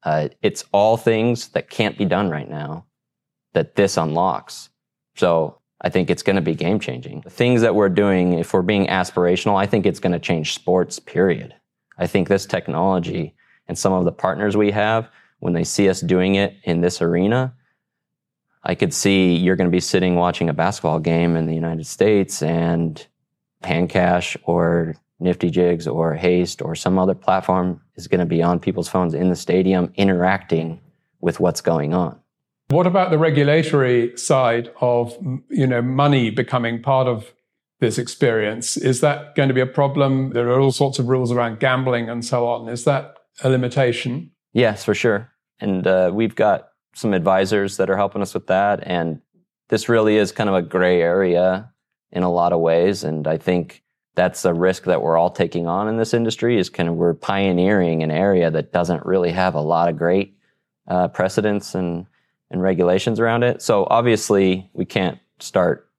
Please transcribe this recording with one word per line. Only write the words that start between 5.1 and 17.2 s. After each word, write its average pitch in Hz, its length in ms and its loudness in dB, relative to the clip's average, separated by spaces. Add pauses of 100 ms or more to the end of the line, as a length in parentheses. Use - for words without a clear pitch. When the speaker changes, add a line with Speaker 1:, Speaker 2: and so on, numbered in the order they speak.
Speaker 1:
So 82 420 0 (240)
I 101 80 -2
think 90 220 0
it's - 100 -2
gonna 98 200 0
be 82 120 -2
game 87 260 -2
changing. - 420 -12
The - 100 -20
things 123 300 2
that 113 120 4
we're 98 160 2
doing, 92 440 2
if 85 200 -4
we're 95 80 2
being 98 240 2
aspirational, 92 760 0
I 98 60 0
think 101 220 0
it's 87 120 -2
gonna 90 200 -2
change 80 340 -4
sports, - 460 -2
period. - 560 -2 (420)
I 90 80 -2
think 90 220 0
this 98 180 0
technology 85 880 -2 (340)
and 90 80 -8
some 95 180 0
of 90 120 2
the 85 60 0
partners 95 440 -2
we 104 160 4
have, 110 380 0 (300)
when 87 140 -2
they 85 100 0
see 98 260 2
us 90 120 -2
doing 92 340 2
it 98 280 0
in 87 180 0
this 87 200 0
arena, 104 520 0 (1120)